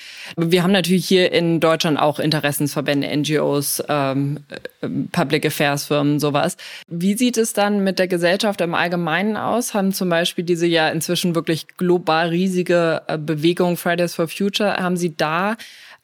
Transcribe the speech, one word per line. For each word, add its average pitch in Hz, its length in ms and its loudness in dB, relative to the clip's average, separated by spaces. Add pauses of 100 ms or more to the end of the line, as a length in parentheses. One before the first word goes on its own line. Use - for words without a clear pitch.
(360)
wir 170 280 2
haben 190 80 4
natürlich 180 360 2
hier 180 240 4
in 165 280 2
Deutschland 160 400 2
auch 147 180 2
Interessensverbände, 143 880 0
N 147 160 -2
G 147 160 -2
Os, 143 500 -2
ähm, 143 520 -2 (420)
äh, 139 80 -6 (220)
Public 156 340 0
Affairs 147 400 0
Firmen, 147 340 0
sowas. 143 380 0 (300)
Wie 175 260 -2
sieht 240 240 0
es 226 160 0
dann 202 300 2
mit 190 160 0
der 185 80 2
Gesellschaft 185 540 0
im 170 120 0
Allgemeinen 175 640 0
aus? - 380 -2
Haben 190 180 2
zum 185 160 -2
Beispiel 170 340 0
diese 170 220 0
ja 165 240 2
inzwischen 170 460 -2
wirklich 160 320 -2 (100)
global 175 520 2
riesige, 175 760 2
äh, 160 140 -4
Bewegung 165 580 0
Fridays 175 380 -2
for 165 120 0
Future, 202 500 -2
haben 180 200 0
Sie 170 180 -2
da 170 400 0 (480)